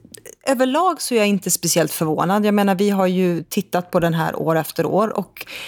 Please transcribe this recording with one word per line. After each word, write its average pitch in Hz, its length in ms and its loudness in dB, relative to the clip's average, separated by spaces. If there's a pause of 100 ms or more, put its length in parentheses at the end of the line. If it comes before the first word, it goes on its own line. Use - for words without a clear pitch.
(460)
överlag 269 540 0
så - 140 -4
är 226 40 2
jag 208 100 4
inte 196 220 0
speciellt 165 420 0
förvånad. 170 540 0
Jag 208 80 2
menar, 202 200 2
vi 202 160 2
har 196 160 2
ju 180 360 0
tittat - 480 -4
på 180 100 0
den 165 140 2
här 160 280 -2
år 160 140 0
efter 160 300 -2
år 190 220 0 (100)
och - 280 -10 (220)